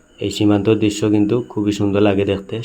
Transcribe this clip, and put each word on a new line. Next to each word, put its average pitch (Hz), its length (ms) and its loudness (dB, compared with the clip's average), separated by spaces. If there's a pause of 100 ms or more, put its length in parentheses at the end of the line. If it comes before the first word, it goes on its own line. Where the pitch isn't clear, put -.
(200)
এই 104 160 -4
সীমান্তর 104 480 2
দৃশ্য 104 180 -2 (140)
কিন্তু 104 200 2 (160)
খুবই 104 280 -2
সুন্দর 101 280 0
লাগে 98 240 0
দেখতে। 98 340 -6